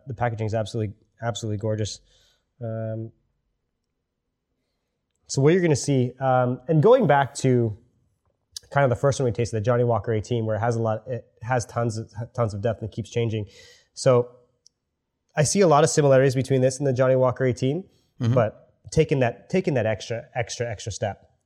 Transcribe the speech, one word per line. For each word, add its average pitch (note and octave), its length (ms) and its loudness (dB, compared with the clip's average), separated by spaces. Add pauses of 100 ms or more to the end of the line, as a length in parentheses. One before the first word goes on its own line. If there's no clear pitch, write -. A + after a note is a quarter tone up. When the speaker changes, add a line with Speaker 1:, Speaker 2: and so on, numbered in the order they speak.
Speaker 1:
the B2 80 -12
packaging A2+ 340 -4
is G#2 60 -4
absolutely, A2 420 -4 (260)
absolutely A2+ 380 -6
gorgeous. G#2+ 420 -4 (600)
Um, A2+ 500 -8 (2250)
so - 140 -4
what D3+ 120 6
you're F#3+ 80 2
gonna D#3+ 160 2
see, B2+ 420 0
um, B2+ 480 0
and D#3 160 2
going A#3 240 6
back C#3 280 2
to A#2+ 420 0 (920)
kind C#3+ 140 0
of C3 60 2
the A#2 60 0
first - 240 0
one C#3 60 0
we A#2 60 0
tasted, A2+ 260 -4
the G#2 40 -4
Johnnie A#2+ 220 0
Walker A#2 300 0
eighteen, A2 320 -4
where G#2+ 100 -2
it G#2+ 40 -4
has A#2 180 -2
a A2+ 40 -2
lot, A2 260 -2
it A#2+ 180 -8 (160)
has A#2 240 -2
tons A#2 320 -4
of, A2+ 120 -12 (240)
tons A2+ 200 -2
of G2+ 80 -10
depth A2+ 200 -4
and A2 100 -10
it - 40 -18
keeps G#2+ 140 -10
changing. A2 360 -4 (480)
So B2 360 2 (1040)
I D#3 80 2
see G3 180 2
a F#3 60 6
lot D3+ 160 6
of D#3 60 2
similarities C3+ 460 4
between C3 260 0
this B2+ 180 0
and C#3+ 80 0
the C3+ 60 2
Johnnie C3 220 2
Walker B2+ 300 2
eighteen, C3+ 380 -2 (380)
Speaker 2:
Mm-hmm. A#2+ 120 0
Speaker 1:
but A2+ 400 -2 (180)
taking D3+ 280 2
that, A#2+ 300 -2
taking F#3+ 260 -2
that A2 100 0
extra, A2 480 -4
extra, A#2 360 -6
extra G#2+ 240 -10
step, - 360 -8 (160)